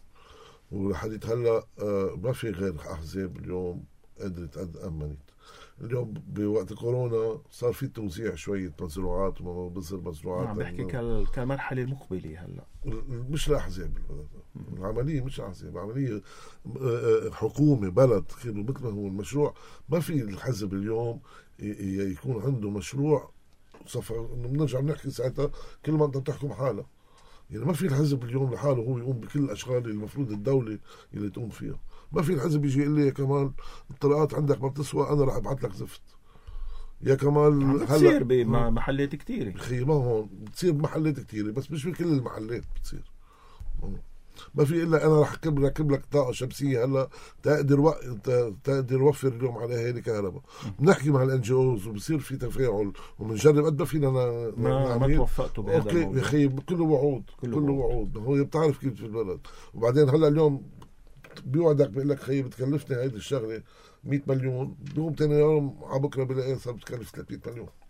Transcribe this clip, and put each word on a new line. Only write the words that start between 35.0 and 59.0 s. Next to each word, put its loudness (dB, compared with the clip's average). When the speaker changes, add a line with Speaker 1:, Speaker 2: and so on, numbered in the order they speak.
Speaker 1:
أنا 4
راح 2
أبعث -2
لك -6
زفت". -12
يا 6
كمال 6
Speaker 2:
عم 4
Speaker 1:
هلا 4
Speaker 2:
بتصير 8
بمحلات 4
Speaker 1:
مم. -8
Speaker 2:
كتيرة. -6
Speaker 1:
خي -2
ما 4
هون 2
بتصير -2
بمحلات 0
كتيرة، -6
بس -6
مش -6
بكل -4
المحلات -2
بتصير. -8
مم. -4
ما 4
في 2
إلا 4
أنا 8
راح 4
أكب-، 0
أركب 0
لك 2
طاقة 2
شمسية -2
هلا 2
تقدر 6
وق-، 4
ت-، 2
تقدر 0
وفر 4
اليوم -2
على -2
أهالي -4
كهرباء. -2
Speaker 2:
مم. -8
Speaker 1:
بنحكي 6
مع 6
ال 4
إن 2
جي 0
أوز 4
وبصير -2
في -6
تفاعل 0
وبنجرب 6
قد 2
ما 0
فينا 2
ن-، 2
Speaker 2:
ما، 0
ما 2
Speaker 1:
نعمل. 6
Speaker 2:
توفقتوا 4
بهذا 4
Speaker 1:
أوكي، 0
Speaker 2:
الموضوع. 2
Speaker 1:
يا 2
خي 4
كله -2
وعود، 2
Speaker 2:
كله -4
Speaker 1:
كله 2
Speaker 2:
وعود. 0
Speaker 1:
وعود. 2
هو 2
بتعرف 2
كيف -4
في -10